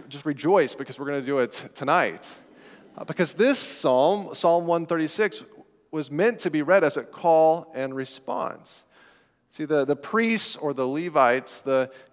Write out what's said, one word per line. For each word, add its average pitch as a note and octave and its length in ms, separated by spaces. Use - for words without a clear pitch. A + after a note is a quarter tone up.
just C#3+ 160
rejoice D3 480
because C3 240
we're C#3 80
gonna C#3+ 160
do C#3 160
it B2 140
tonight. C3 520
Uh, - 60
because E3 300
this B3 260
psalm, D#3 760
Psalm E3+ 320
one E3+ 220
thirty-six, E3+ 560
was D3 180
meant F3+ 300
to F3+ 100
be D3+ 140
read F3 200
as D3 140
a B2 60
call D#3+ 720
and C3 200
response. - 880
See, D#3 140
the, C#3+ 200
the C#3+ 100
priests A3+ 600
or C#3+ 180
the B2+ 140
Levites, C3+ 760
the, C3 300